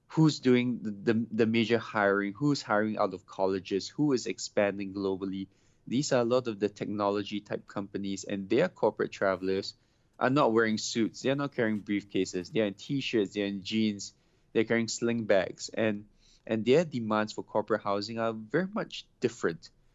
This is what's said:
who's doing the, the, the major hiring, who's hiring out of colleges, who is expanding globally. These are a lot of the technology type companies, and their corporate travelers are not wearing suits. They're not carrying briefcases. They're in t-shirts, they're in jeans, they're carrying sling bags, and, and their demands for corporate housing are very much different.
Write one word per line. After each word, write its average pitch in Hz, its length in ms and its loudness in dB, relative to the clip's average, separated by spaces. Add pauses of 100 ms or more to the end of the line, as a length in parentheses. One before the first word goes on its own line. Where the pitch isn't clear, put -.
who's 156 320 4
doing 123 420 4
the, 104 320 0
the, 113 180 0
the 113 140 2
major 113 320 4
hiring, 101 560 0
who's 143 280 0
hiring 107 360 0
out 98 160 0
of 92 120 -12
colleges, 95 600 -2
who 147 260 0
is 120 140 -2
expanding 98 640 -2
globally. 95 540 -4 (400)
These - 240 -2
are 127 100 4
a 120 40 2
lot 120 220 2
of 104 120 -4
the 104 80 2
technology 101 720 -2
type 107 280 -8
companies, 98 560 -6
and 98 260 -6
their 139 180 2
corporate - 440 -2
travelers 95 640 -2 (440)
are 123 100 2
not 135 220 4
wearing 110 260 4
suits. - 440 -2
They're 131 140 0
not 143 200 -4
carrying 110 260 0
briefcases. 95 720 -2
They're 110 140 2
in 101 80 -2
t-shirts, 123 600 -2
they're 104 120 -2
in 98 180 -4
jeans, 107 500 -2 (400)
they're 113 120 2
carrying 117 220 0
sling 117 360 -2
bags, 101 500 2
and, 104 320 -2 (400)
and 110 200 -2
their 143 200 6
demands 107 480 -2
for 101 100 -8
corporate 107 380 0
housing 104 380 -2
are 113 140 0
very 110 400 -2
much - 320 -8 (140)
different. - 500 -2 (260)